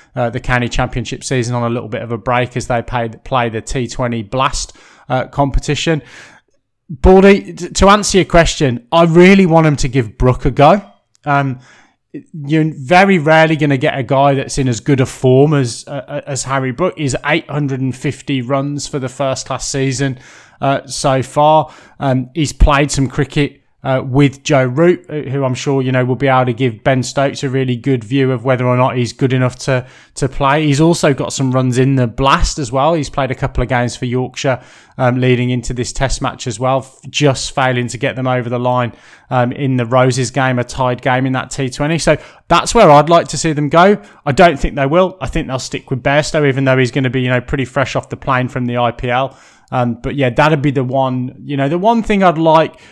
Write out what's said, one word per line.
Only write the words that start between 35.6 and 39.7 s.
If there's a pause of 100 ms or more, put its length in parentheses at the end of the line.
this
Test
match
as
well,
f-,
just
failing
to
get
them
over
the
line, (360)
um,
in